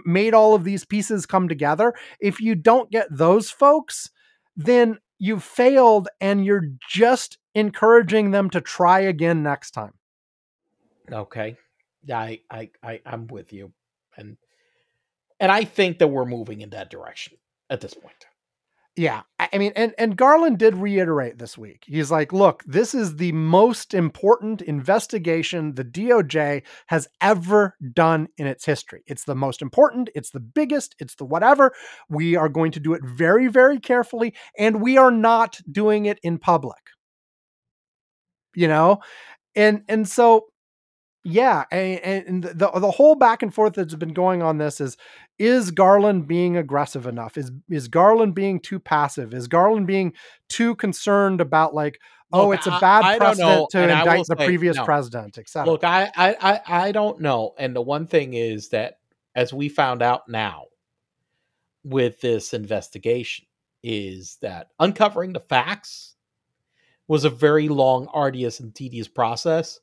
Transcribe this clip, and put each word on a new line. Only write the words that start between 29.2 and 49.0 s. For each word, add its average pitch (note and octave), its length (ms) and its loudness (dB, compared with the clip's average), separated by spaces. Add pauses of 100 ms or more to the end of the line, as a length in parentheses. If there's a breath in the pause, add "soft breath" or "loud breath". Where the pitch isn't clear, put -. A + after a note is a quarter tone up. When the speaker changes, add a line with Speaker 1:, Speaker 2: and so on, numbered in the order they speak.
Speaker 1:
the C#3 100 -6
most C3+ 260 -6
important. B3 540 0
It's - 140 -12
the C#3 100 -14
biggest. C4 600 -6
It's C3+ 160 -16
the C#3+ 100 -14
whatever. B3+ 480 4 (340 loud breath)
We E3+ 300 -2
are D#3 100 0
going D#3+ 240 -2
to D#3+ 80 -10
do D#3+ 140 -4
it E3+ 100 -6
very, D#3+ 440 2
very C4 320 4
carefully, A#3 540 -2 (240 loud breath)
and G#3+ 240 0
we C4 160 4
are B3+ 140 8
not A3+ 480 2 (100)
doing G#3+ 360 0
it G3+ 180 -4
in E3+ 140 -2
public." D3+ 400 0 (1800)
You E3+ 140 2
know? E3 300 4 (540 loud breath)
And, G#3 360 2
and A3 180 -2
so, A3+ 380 4 (800)
yeah, F3+ 460 2
a-, F#3 280 -4
and F#3 440 -6
the, E3+ 300 -2
the F#3 180 0
whole D4+ 240 6
back A#3 280 2
and G#3 100 -8
forth G#3+ 200 0
that's E3 220 -6
been D#3+ 180 -10
going F3+ 280 -2
on D#3+ 180 -2
this D3+ 200 -6
is, C3+ 160 -8 (420 soft breath)
is A3+ 340 0
Garland G3 560 4
being F3 280 0
aggressive C#3+ 500 -4
enough? A#2 320 -12
Is, C3 140 -10 (180)
is C3+ 200 -6
Garland G3+ 460 4
being G3 260 -4
too F#3+ 180 -10
passive? C#3 540 -4